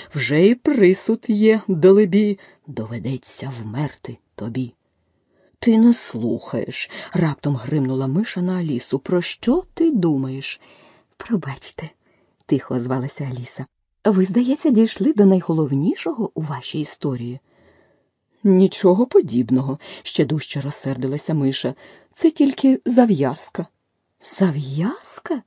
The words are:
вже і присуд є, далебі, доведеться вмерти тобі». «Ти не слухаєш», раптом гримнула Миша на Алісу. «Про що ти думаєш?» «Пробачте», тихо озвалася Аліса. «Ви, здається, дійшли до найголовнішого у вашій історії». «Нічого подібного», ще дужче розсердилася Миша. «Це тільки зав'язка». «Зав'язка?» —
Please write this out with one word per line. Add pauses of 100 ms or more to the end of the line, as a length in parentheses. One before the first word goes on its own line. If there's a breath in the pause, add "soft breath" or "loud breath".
(140 loud breath)
вже
і
присуд
є,
далебі, (280 soft breath)
доведеться (100)
вмерти (160)
тобі». (840)
«Ти
не
слухаєш», (220 loud breath)
раптом
гримнула
Миша
на
Алісу.
«Про
що (100)
ти
думаєш?» (560 soft breath)
«Пробачте», (560)
тихо
озвалася
Аліса. (380)
«Ви,
здається,
дійшли
до
найголовнішого
у
вашій
історії». (1040 soft breath)
«Нічого
подібного», (240 loud breath)
ще
дужче
розсердилася
Миша. (400 loud breath)
«Це
тільки
зав'язка». (560)
«Зав'язка?» —